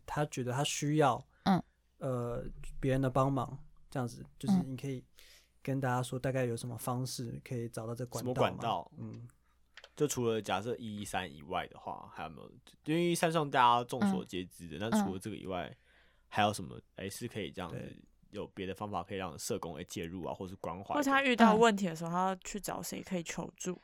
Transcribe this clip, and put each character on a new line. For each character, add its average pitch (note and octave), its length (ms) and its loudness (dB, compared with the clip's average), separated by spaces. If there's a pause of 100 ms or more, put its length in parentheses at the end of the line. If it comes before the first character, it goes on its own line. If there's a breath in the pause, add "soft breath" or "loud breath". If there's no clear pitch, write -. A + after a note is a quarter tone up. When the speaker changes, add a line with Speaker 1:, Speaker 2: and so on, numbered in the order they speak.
Speaker 1:
他 D3+ 180 0
觉 C#3+ 180 -6
得 A#2+ 80 -2
他 C3+ 140 0
需 D3 320 0
要， C3 260 6 (200)
Speaker 2:
嗯。 F#3+ 200 4 (360)
Speaker 1:
呃， A#2+ 440 -2 (380)
别 C3 120 4
人 C3+ 100 4
的 C3 80 4
帮 C3+ 200 4
忙， C3+ 280 -2 (320)
这 C#3 100 -2
样 A#2+ 80 0
子， - 160 -10 (140)
就 G3+ 120 0
是 F#3+ 60 8 (100)
你 C3 120 -6
可 C#3 100 -6
以 C3 80 -4
Speaker 2:
嗯。 B2+ 80 -12 (580 soft breath)
Speaker 1:
跟 C3+ 160 0
大 C3 120 2
家 B2 120 2
说 B2+ 160 -4
大 C3 140 0
概 B2+ 140 2
有 A#2 100 0
什 B2 100 -6
么 A#2+ 120 -6
方 B2 260 0
式 B2+ 420 -6
可 C3 80 -6
以 A#2 140 -2
找 A2+ 180 -8
到 A#2 80 -4
这 B2 120 -6
管 A#2+ 180 -8
道 B2 60 0
吗？ B2+ 40 2
Speaker 3:
什 B2+ 60 2
么 - 0 -
管 F#2 160 4
道？ F#2+ 400 -2
Speaker 1:
嗯。 A2+ 320 -10 (680)
Speaker 3:
就 D3 120 2
除 B2 200 0
了 A2+ 140 2
假 G2 220 0
设 A#2+ 140 -2
一 G#2 260 -8
一 - 20 -4
三 F#2 260 -2
以 D2+ 120 -16
外 E2 240 -2
的 - 120 -16
话， - 360 -10
还 F2 80 -8
有 D#2+ 80 -8
没 D2 100 -14
有？ - 100 -16 (360)
因 D3+ 80 0
为 F3 100 2
一 F3 80 4
一 - 20 4
三 E3+ 160 4
算 D#3 200 2
大 C3+ 100 4
家 A#2+ 240 8
众 C3 160 -2 (100)
所 A#1 140 0
皆 F2+ 220 -6
知 F2 200 -14
的， D#2 120 -8
Speaker 2:
嗯。 G#2+ 120 -2
Speaker 3:
那 G#2+ 140 4
除 F#2 80 -2
了 F#2 60 -4
这 A2 100 -8
个 F#2+ 80 -6
以 - 80 -12
外， F2+ 220 -4
Speaker 2:
嗯。 - 100 -14 (520)
Speaker 3:
还 - 120 0
有 G#2 100 6
什 G2+ 140 -4
么， A#1+ 160 -12 (160)
哎， G2 140 -6
是 A#2 180 -10
可 - 100 -8
以 E2+ 120 -4
这 F#2 100 -10
样 E2+ 100 -6
子， - 60 -8
Speaker 1:
对。 - 180 -10 (360)
Speaker 3:
有 G2+ 240 -8
别 F#2+ 100 -6
的 F#2 80 -4
方 G#2 160 -6
法 F#2 140 -2
可 F#2+ 100 -8
以 G2 60 -4
让 F2 180 -6
社 G#2 220 -4
工， E2 160 -6
哎， D#2 140 -8
介 F#2 160 -6
入 E2+ 200 -8
啊， C2 80 -4
或 G2 140 -8
是 F#2 140 -10
关 E2+ 160 -4
怀 G2+ 140 -10
的？ - 40 -2
Speaker 4:
或 D4 80 2
是 C4+ 80 2
他 C4+ 100 6
遇 C4 140 4
到 A3 220 8
问 A3+ 200 8
题 G3 100 0
的 D#3+ 100 -2
时 E3+ 80 -8
候， E3 60 -4
Speaker 2:
嗯。 - 20 -2
Speaker 4:
他 F#3 160 2
要 F#3+ 80 0
去 F#3+ 240 -10
找 - 200 -6
谁 - 220 -6
可 F#3 160 -4
以 E3 60 -4
求 - 320 -6
助？ F3+ 280 -6